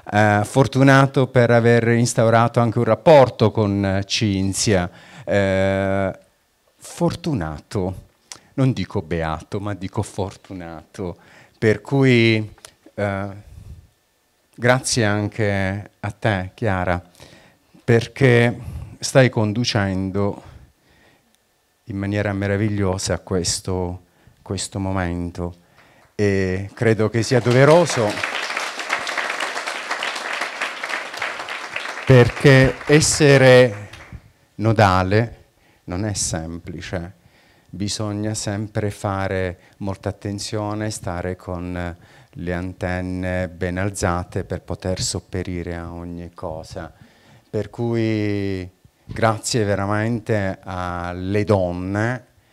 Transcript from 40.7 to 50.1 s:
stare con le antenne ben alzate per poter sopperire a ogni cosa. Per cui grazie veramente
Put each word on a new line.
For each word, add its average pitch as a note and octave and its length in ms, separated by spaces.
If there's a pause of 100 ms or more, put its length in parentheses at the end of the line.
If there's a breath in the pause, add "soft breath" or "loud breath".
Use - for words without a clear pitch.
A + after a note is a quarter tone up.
stare F2+ 440
con F2 600 (380 soft breath)
le F2+ 200
antenne F2+ 920
ben F2 320
alzate F#2+ 640
per F2 180
poter F#2 400
sopperire F2 720
a E2+ 160
ogni E2+ 440
cosa. D#2+ 580 (560 soft breath)
Per G#2 220
cui G#2 960 (360)
grazie A2 580
veramente G#2 1000